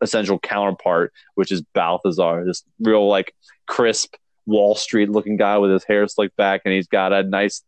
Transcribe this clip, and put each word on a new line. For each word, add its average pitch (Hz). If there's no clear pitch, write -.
essential 101
counterpart, 95
which 95
is 92
Balthazar, 87
this 90
real, 110
like, 98
crisp -
Wall 104
Street 104
looking 107
guy 104
with 101
his 95
hair 104
slicked 101
back, 98
and 95
he's 95
got 95
a 98
nice, 98